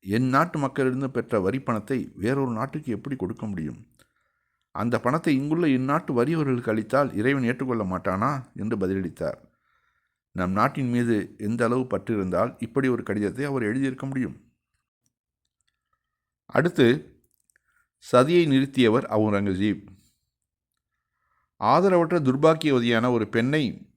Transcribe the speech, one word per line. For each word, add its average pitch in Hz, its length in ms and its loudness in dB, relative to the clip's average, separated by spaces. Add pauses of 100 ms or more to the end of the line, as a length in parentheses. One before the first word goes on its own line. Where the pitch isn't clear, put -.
"என் 113 280 0
நாட்டு 156 300 0
மக்களிடம் 131 520 -2
பெற்ற 117 300 -2
வரி 98 200 -2
பணத்தை 123 540 -4
வேறொரு 127 380 -2
நாட்டுக்கு 127 400 -6
எப்படி - 240 -8
கொடுக்க 98 300 -8
முடியும்? 80 400 -8 (840)
அந்த 117 300 -2
பணத்தை 156 360 0
இங்குள்ள 156 300 0
இந்நாட்டு 135 580 0
வறியவர்களுக்கு 139 440 0
அளித்தால் 113 460 0
இறைவன் 127 300 0
ஏற்றுக்கொள்ள 120 400 -2
மாட்டானா?" 98 580 -2 (120)
என்று 110 220 -4
பதிலளித்தார். 92 720 -4 (840)
நம் 92 200 -2
நாட்டின் 127 380 0
மீது 117 480 0
எந்த 117 260 -2
அளவு 123 220 0
பற்று 101 280 -4
இருந்தால் 95 440 -2
இப்படி 127 300 -2
ஒரு 117 140 -2
கடிதத்தை 104 420 -4
அவர் 139 180 -4
எழுதியிருக்க 131 440 -4
முடியும்? 131 340 -6 (2000)
அடுத்து, 147 720 2 (960)
சதியை 160 340 6
நிறுத்தியவர் 131 580 4
அவுரங்கசீப். 101 840 0 (1800)
ஆதரவற்ற 170 560 4
துர்பாக்கியவதியான 131 920 2
ஒரு 113 180 0
பெண்ணை 117 680 -2